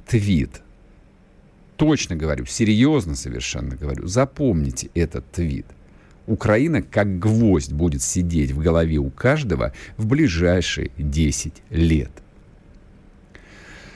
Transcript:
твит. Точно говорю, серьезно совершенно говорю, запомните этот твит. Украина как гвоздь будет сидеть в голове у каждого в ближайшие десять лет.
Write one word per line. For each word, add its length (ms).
твит. 540
Точно 400
говорю, 280
серьезно 720
совершенно 600
говорю, 280
запомните 880
этот 360
твит. 340
Украина 540
как 380
гвоздь 520
будет 300
сидеть 500
в 80
голове 380
у 120
каждого 640
в 100
ближайшие 920
десять 720
лет. 420